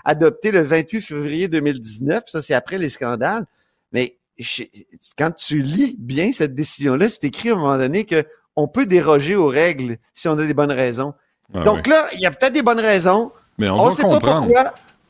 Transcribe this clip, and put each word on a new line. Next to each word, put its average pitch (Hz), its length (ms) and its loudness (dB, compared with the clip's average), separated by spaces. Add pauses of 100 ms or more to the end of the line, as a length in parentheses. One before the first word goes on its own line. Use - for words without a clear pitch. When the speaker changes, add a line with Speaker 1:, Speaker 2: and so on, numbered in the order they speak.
Speaker 1:
adoptée 160 460 2
le 190 100 4
vingt-huit 160 400 -2
février 151 460 -4
deux 160 140 -2
mille 143 180 -2
dix-neuf. 123 480 -4
Ça, 151 160 -8
c'est 151 100 -4
après 131 240 -2
les 165 120 -4
scandales. 131 580 -4 (440)
Mais 123 280 -4 (180)
je, 120 260 -10 (540)
quand 160 140 -2
tu 151 320 -4
lis 214 340 -2
bien 135 340 -4
cette 147 220 -2
décision-là, 143 560 0
c'est - 140 -8
écrit 151 260 -4
à 233 40 2
un 202 40 0
moment 139 200 0
donné 139 260 0
que 160 200 0 (320)
on 151 120 0
peut 247 180 -2
déroger 156 500 4
aux 175 120 4
règles 135 500 0 (160)
si - 140 -8
on 156 100 0
a 151 80 -2
des 151 80 0
bonnes 143 180 0
raisons. 131 440 -2 (400)
Speaker 2:
Ah 90 80 -2
Speaker 1:
Donc 208 220 2
Speaker 2:
oui. 262 60 2
Speaker 1:
là, 311 220 4
il 185 60 -12
y 185 80 0
a 170 40 -2
peut-être 254 220 0
des 294 80 0
bonnes 233 180 2
raisons. 208 520 2 (260)
Speaker 2:
Mais 107 100 0
on 95 120 2
Speaker 1:
On 98 60 6
Speaker 2:
va 180 60 4
Speaker 1:
sait - 120 0
pas 196 60 4
Speaker 2:
comprendre. 147 360 2
Speaker 1:
pourquoi. 247 300 2 (340)